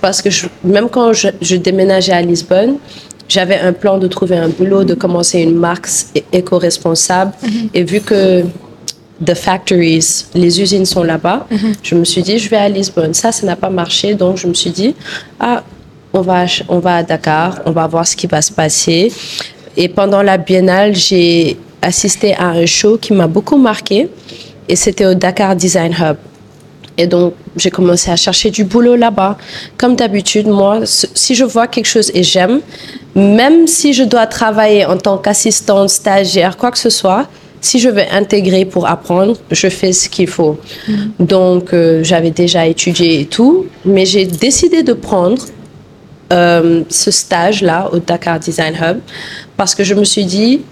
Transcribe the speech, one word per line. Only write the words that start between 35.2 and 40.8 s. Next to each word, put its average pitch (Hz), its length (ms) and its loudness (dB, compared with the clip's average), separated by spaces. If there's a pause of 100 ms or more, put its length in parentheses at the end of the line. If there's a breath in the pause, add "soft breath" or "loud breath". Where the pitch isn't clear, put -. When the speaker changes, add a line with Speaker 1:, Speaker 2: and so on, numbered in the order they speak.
Speaker 1:
stagiaire, 190 680 0
quoi 247 140 -2
que - 80 -6
ce 233 120 0
soit, 208 360 0 (360 loud breath)
si - 160 0
je 240 100 4
veux 202 140 2 (100)
intégrer 196 520 2
pour 190 220 -2
apprendre, 180 500 0 (140)
je 185 180 0
fais 185 240 -2
ce - 160 -2
qu'il 180 200 0
faut. 151 300 0 (300 loud breath)